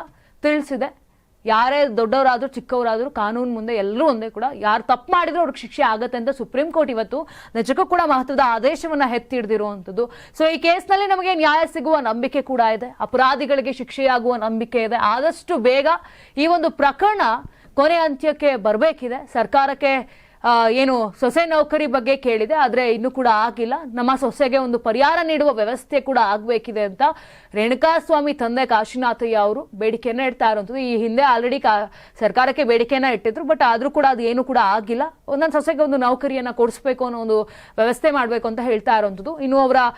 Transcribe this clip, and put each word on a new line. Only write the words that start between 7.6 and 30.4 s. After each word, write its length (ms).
ಕೂಡ 200
ಮಹತ್ವದ 400
ಆದೇಶವನ್ನ 580
ಎತ್ತಿಡ್ದಿರುವಂಥದ್ದು. 920
So 460
ಈ 40
ಕೇಸ್ನಲ್ಲಿ 500
ನಮಗೆ 260
ನ್ಯಾಯ 320
ಸಿಗುವ 340
ನಂಬಿಕೆ 420
ಕೂಡ 200
ಇದೆ, 220
ಅಪರಾಧಿಗಳಿಗೆ 760
ಶಿಕ್ಷೆಯಾಗುವ 600
ನಂಬಿಕೆ 480
ಇದೆ. 120
ಆದಷ್ಟು 600
ಬೇಗ 300
ಈ 100
ಒಂದು 220
ಪ್ರಕರಣ 520
ಕೊನೆ 220
ಅಂತ್ಯಕ್ಕೆ 600
ಬರ್ಬೇಕಿದೆ. 800
ಸರ್ಕಾರಕ್ಕೆ, 960
ಆ, 260
ಏನು 500
ಸೊಸೆ 260
ನೌಕರಿ 420
ಬಗ್ಗೆ 280
ಕೇಳಿದೆ, 380
ಆದ್ರೆ 400
ಇನ್ನೂ 180
ಕೂಡ 220
ಆಗಿಲ್ಲ. 400
ನಮ್ಮ 300
ಸೊಸೆಗೆ 420
ಒಂದು 220
ಪರಿಹಾರ 440
ನೀಡುವ 300
ವ್ಯವಸ್ಥೆ 480
ಕೂಡ 200
ಆಗ್ಬೇಕಿದೆ 640
ಅಂತ 180
ರೇಣುಕಾಸ್ವಾಮಿ 800
ತಂದೆ 320
ಕಾಶಿನಾಥಯ್ಯ 680
ಅವರು 400
ಬೇಡಿಕೆಯನ್ನ 440
ಇಡ್ತಾ 300